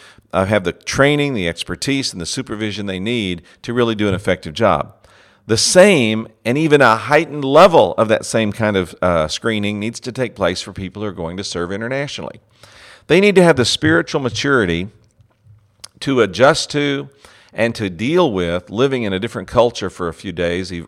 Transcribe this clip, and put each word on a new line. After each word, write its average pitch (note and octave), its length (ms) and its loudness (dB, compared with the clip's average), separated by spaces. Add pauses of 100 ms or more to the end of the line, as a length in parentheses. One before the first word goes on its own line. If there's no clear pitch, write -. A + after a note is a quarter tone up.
(320)
uh, F#2+ 120 2
have G2+ 200 0
the F2 80 -2
training, C#3+ 640 0
the F#2 140 -4
expertise, B2+ 640 -6
and F#2 80 -12
the E2 60 -8
supervision G#2 600 -8
they F#2 140 -6
need G2 420 -4 (200)
to A#2+ 100 -8
really A#2 220 2
do G#2+ 140 0
an F#2+ 60 0
effective F2+ 400 -4
job. F#2 400 0 (520)
The G#2+ 100 0
same, A#2 720 4 (160)
and A#2+ 120 -2
even D3 240 4
a A2+ 160 6
heightened C#3+ 480 0
level C#3+ 500 6
of A2 140 2
that - 160 0
same A2 280 -2
kind G#2+ 240 -2
of, F2+ 260 -2
uh, E2+ 240 2
screening G#2 540 -4
needs A2+ 200 -6
to A#2+ 120 -10
take A#2+ 240 -6
place F#2 260 -2
for G2+ 100 -14
people G2 300 -10
who G#2+ 60 -6
are G2 40 -8
going E2+ 260 -8
to G2 60 -8
serve F2 280 -6
internationally. A#2 680 -8 (680)
They E3+ 120 6
need G3+ 140 4
to F#3 80 6
have E3 140 6
the B2 80 2
spiritual D#3+ 560 0
maturity G#2+ 680 0 (1120)
to C3+ 200 0
adjust A2 500 2
to C#3+ 380 -4 (440)
and A2+ 220 -2
to G2+ 160 -4
deal C3+ 420 0
with F2 380 -2
living B2+ 320 0
in G2+ 100 -4
a F#2 60 -2
different G2+ 300 -8
culture A#2 420 2
for F2 160 -8
a E2 80 -6
few - 160 -12
days F2 420 -4
e-, E2+ 160 -10